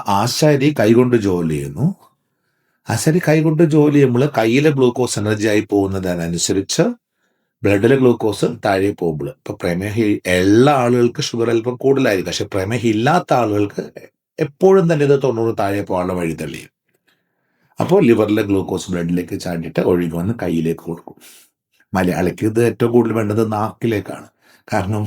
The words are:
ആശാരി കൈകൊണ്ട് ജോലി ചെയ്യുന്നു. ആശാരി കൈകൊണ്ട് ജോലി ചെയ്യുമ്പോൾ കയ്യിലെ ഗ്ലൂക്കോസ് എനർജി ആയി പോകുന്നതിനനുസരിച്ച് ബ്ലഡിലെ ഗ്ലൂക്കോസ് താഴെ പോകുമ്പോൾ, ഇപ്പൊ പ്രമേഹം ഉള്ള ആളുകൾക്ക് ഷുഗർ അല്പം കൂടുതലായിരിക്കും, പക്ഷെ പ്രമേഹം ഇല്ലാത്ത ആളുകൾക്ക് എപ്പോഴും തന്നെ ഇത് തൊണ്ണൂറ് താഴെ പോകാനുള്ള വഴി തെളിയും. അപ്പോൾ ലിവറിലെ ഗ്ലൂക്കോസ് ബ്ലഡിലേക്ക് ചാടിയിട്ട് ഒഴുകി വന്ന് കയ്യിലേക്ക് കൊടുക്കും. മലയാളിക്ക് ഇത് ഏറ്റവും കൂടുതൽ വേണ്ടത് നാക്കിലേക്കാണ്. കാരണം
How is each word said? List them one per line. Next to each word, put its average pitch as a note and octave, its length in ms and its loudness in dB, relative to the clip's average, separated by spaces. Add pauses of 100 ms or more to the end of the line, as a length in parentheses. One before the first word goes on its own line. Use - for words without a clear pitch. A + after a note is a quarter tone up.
(160)
ആശാരി C#3 540 2 (100)
കൈകൊണ്ട് A#2+ 360 4 (120)
ജോലി E2+ 300 0
ചെയ്യുന്നു. C#2+ 300 -4 (1000)
ആശാരി E3 400 0
കൈകൊണ്ട് D#3 360 2 (120)
ജോലി D3 240 4
ചെയ്യുമ്പോൾ B2 260 4 (140)
കയ്യിലെ C3 400 2
ഗ്ലൂക്കോസ് B2 420 0
എനർജി G#2+ 320 0
ആയി G#2+ 100 2 (100)
പോകുന്നതിനനുസരിച്ച് F#2 1120 -2 (800)
ബ്ലഡിലെ G#2+ 380 2
ഗ്ലൂക്കോസ് A#2 460 2 (180)
താഴെ G2 240 0 (100)
പോകുമ്പോൾ, D2+ 380 -4
ഇപ്പൊ - 240 -12
പ്രമേഹം G2+ 480 -2 (240)
ഉള്ള G2+ 340 4 (140)
ആളുകൾക്ക് A#2+ 460 0
ഷുഗർ A#2 260 -4
അല്പം A#2 300 -4
കൂടുതലായിരിക്കും, B2+ 480 0
പക്ഷെ - 240 -6
പ്രമേഹം G#2+ 400 -2
ഇല്ലാത്ത D3+ 360 0 (120)
ആളുകൾക്ക് G#2 400 -2 (560)
എപ്പോഴും F#3 480 2
തന്നെ D#3 180 0
ഇത് C#3+ 80 4 (100)
തൊണ്ണൂറ് A2+ 360 0
താഴെ G2+ 300 -2
പോകാനുള്ള F#2 300 -2
വഴി E2 200 -4
തെളിയും. D2 320 -12 (1080)
അപ്പോൾ D3 280 2
ലിവറിലെ G#2+ 420 4
ഗ്ലൂക്കോസ് F#2+ 440 -2
ബ്ലഡിലേക്ക് F2 500 -4
ചാടിയിട്ട് E2+ 380 -6 (100)
ഒഴുകി F2 280 -2
വന്ന് G2 220 -4
കയ്യിലേക്ക് E2 460 -4
കൊടുക്കും. - 300 -14 (760)
മലയാളിക്ക് F2+ 560 -2
ഇത് A#2 200 0
ഏറ്റവും A2+ 260 -2
കൂടുതൽ A2+ 240 2
വേണ്ടത് G#2+ 240 0 (100)
നാക്കിലേക്കാണ്. G#2+ 760 -6 (400)
കാരണം G#2 400 -4